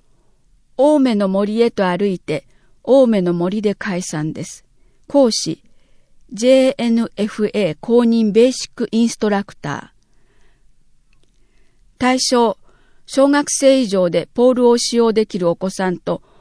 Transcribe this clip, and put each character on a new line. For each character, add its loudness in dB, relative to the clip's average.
青 4
梅 2
の 0
森 -2
へ 2
と -2
歩 -2
い -2
て、 -8
青 4
梅 2
の 0
森 -4
で -2
解 -8
散 -8
で -12
す。 -20
講 2
師、 -6
ジ -4
ェ 4
ー -2
エ -2
ヌ -2
エ -4
フ -4
エ -2
ー -10
公 2
認 2
ベ 6
ー 2
シ -12
ッ -20
ク -6
イ 0
ン 2
ス -14
ト -2
ラ -2
ク -20
タ -12
ー。 -20
対 0
象、 0
小 2
学 0
生 2
以 -2
上 0
で -4
ポ 2
ー 0
ル 2
を 2
使 -4
用 2
で 0
き -8
る 0
お -2
子 -6
さ -4
ん -6
と -8